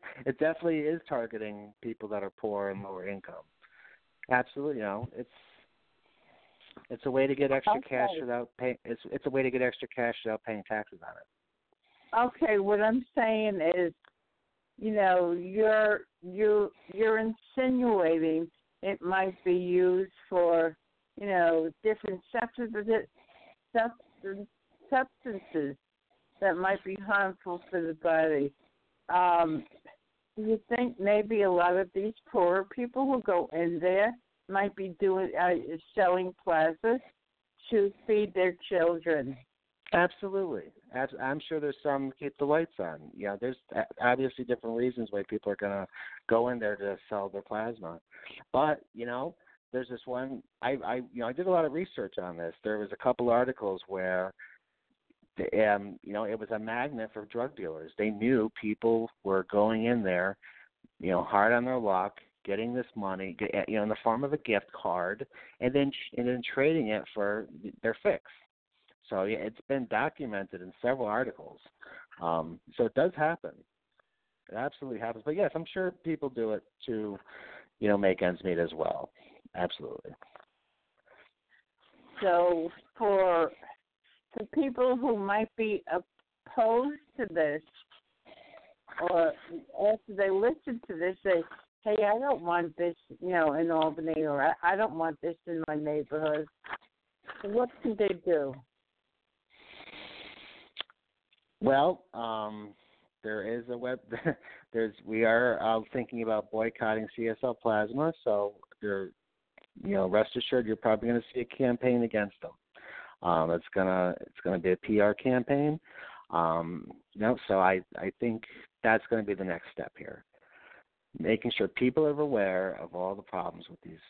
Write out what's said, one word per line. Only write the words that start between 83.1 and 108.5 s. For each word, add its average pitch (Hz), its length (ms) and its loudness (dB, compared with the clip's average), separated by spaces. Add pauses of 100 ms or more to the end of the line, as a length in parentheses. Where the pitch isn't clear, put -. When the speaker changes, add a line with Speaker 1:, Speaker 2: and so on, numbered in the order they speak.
Speaker 2:
for 214 220 -8
people 254 420 2
who 233 220 0
might 202 380 0
be 214 320 -2
opposed 233 1120 -2 (180)
to 240 160 -2
this, 156 260 0 (1500)
or 330 220 4 (460)
after 214 380 0
they 196 140 2
listen 233 560 0
to 185 100 -10
this, 180 260 -2
say, 180 200 4 (400)
"Hey, 214 200 0
I 208 160 4
don't 262 220 0
want 170 380 0
this, 175 160 0 (260)
you 180 100 -4
know, 160 240 4
in 165 160 2
Albany," 160 520 0
or, 143 180 0
"I, 151 120 4 (100)
I 180 140 4
don't 208 180 0
want 165 260 -4
this 165 160 -6 (100)
in 165 220 -4
my 151 60 -2
neighborhood," 151 720 -2 (1000)
what 226 240 0 (140)
can 226 160 0
they 196 260 2
do? 147 300 2 (3000)
Speaker 1:
Well, 139 440 4 (100)
um, 107 560 -6 (520)
there 107 360 -6
is 117 100 -12
a 120 80 -6
web. 123 240 -6 (340)
<laughs> - 380 -20
There's, 113 220 -2 (100)
we 110 200 0
are, 113 380 4
uh, 110 180 2 (120)
thinking 120 300 -6
about 107 280 -2
boycotting 110 640 -2
C 113 140 -2
S 110 140 -4
L 123 120 -2
Plasma, 117 580 0 (120)
so 101 300 0 (260)